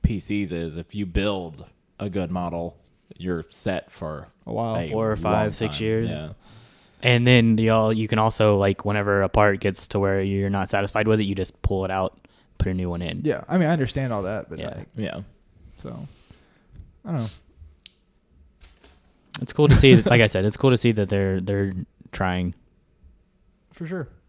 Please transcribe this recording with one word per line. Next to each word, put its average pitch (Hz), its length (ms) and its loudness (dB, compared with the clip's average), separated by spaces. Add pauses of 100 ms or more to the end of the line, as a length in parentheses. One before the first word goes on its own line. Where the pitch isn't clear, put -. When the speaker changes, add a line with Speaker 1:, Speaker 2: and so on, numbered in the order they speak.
Speaker 1:
P 110 180 0
Cs 101 320 -4
is 82 260 -6
if 85 180 -14
you 101 100 -4
build 92 600 -4 (340)
a 101 100 -6
good 90 220 -4
model, 85 440 -6 (420)
you're 85 340 -6
set - 400 -6
for 78 360 -10 (200)
Speaker 2:
A 113 60 -8
while. 113 240 -4
Speaker 1:
a 82 120 -6
Speaker 3:
Four 110 220 -2
or 107 40 0
five, 107 320 0
Speaker 1:
long 104 60 -4
Speaker 3:
six - 240 -4
Speaker 1:
time. 110 80 -6
Speaker 3:
years. 110 240 0
Speaker 1:
Yeah. 78 200 -8 (760)
Speaker 3:
And 120 240 4
then 117 280 6
the 113 140 2
all, 110 240 2
you 110 140 -2
can 110 100 0
also, 107 400 4
like, 98 260 2
whenever 101 380 0
a 95 80 2
part 104 300 4
gets - 300 -2
to 101 100 -2
where 98 200 2
you're 98 300 -2
not 98 220 -2
satisfied 104 360 0
with 110 120 4
it, 104 60 0
you 98 100 -4
just - 260 -8
pull 95 240 -2
it 92 60 -4
out, 95 260 -4 (400)
put - 120 0
a 92 40 -2
new 90 160 -2
one 87 140 -4
in. 85 200 -6
Speaker 2:
Yeah, 147 240 -2
I 180 120 0
mean, 156 100 2
I 170 40 2
understand 143 380 -4
all 101 120 -4
that, 101 260 -8
but 82 80 -12
Speaker 3:
Yeah. - 120 -10
Speaker 2:
like, - 260 -14
Speaker 1:
Yeah. 107 240 -8 (580)
Speaker 2:
so, 62 300 -14 (960)
I 175 60 -8
don't 143 100 -4
know. 110 60 -6 (2250)
Speaker 3:
It's - 120 -10
cool 147 140 4
to 147 80 8
see 131 200 10
that, 110 100 6
Speaker 2:
<laughs> - 40 0
Speaker 3:
like 120 120 6
I 110 60 6
said, 95 180 0
it's 107 120 -2
cool 135 140 4
to 123 60 4
see 117 160 2
that 104 160 0
they're, 98 300 0
they're 98 340 -2 (380)
trying. 90 420 -2 (1200)
Speaker 2:
For 170 120 -12
sure. 165 220 -8 (200)